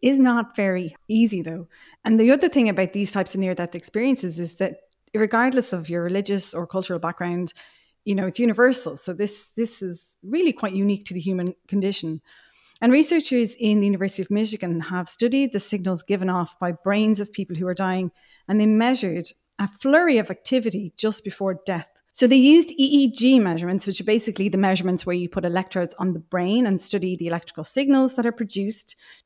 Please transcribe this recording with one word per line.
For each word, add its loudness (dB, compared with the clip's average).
is 2
not 2
very -2
easy, 2
though. -10
And 4
the 6
other 4
thing 2
about -2
these -4
types -4
of -4
near-death -4
experiences -4
is -8
that -4
regardless 0
of -8
your -4
religious -4
or -6
cultural -6
background, -6
you -2
know, -2
it's -8
universal. 2
So -10
this, -8
this -6
is -12
really 0
quite -6
unique -2
to -12
the -8
human -4
condition. -4
And 4
researchers 2
in 2
the 2
University -2
of -8
Michigan -2
have -6
studied 0
the -2
signals -4
given -2
off -4
by -4
brains 0
of -8
people -8
who -4
are -2
dying, -2
and 2
they 4
measured 2
a -4
flurry 4
of -2
activity -4
just -4
before -6
death. -6
So 4
they 8
used 8
E -14
E 4
G 6
measurements, 0
which -6
are -10
basically 0
the 0
measurements 0
where -2
you -4
put -6
electrodes -4
on -2
the -6
brain 0
and 0
study -4
the -8
electrical -8
signals 2
that -2
are 0
produced, -8